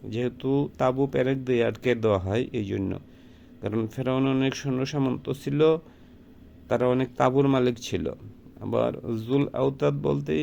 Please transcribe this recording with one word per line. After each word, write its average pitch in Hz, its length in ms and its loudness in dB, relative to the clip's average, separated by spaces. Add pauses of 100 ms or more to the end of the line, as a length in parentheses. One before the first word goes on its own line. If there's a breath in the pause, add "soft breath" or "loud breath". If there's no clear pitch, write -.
(120)
যেহেতু 123 380 -4 (280)
তাঁবু 131 280 2
পেরেক 135 380 0
দিয়ে 123 240 2
আটকে 110 260 -2
দেওয়া 110 320 2
হয় 107 160 0 (100)
এই 110 180 -4
জন্য। 98 220 -2 (680 loud breath)
কারণ 107 260 -2
ফেরাউন 131 380 0 (100)
অনেক 131 260 2
সৈন্য 131 260 -2
সামন্ত 135 400 -2 (160)
ছিল, 143 180 -2 (1080 loud breath)
তারা 120 160 2 (100)
অনেক 127 220 2
তাঁবুর 131 380 4
মালিক 123 220 2 (120)
ছিল। 85 180 -2 (580)
আবার 117 280 0 (340)
জুল 139 180 2 (160)
আওতাদ 139 420 0
বলতে 143 400 0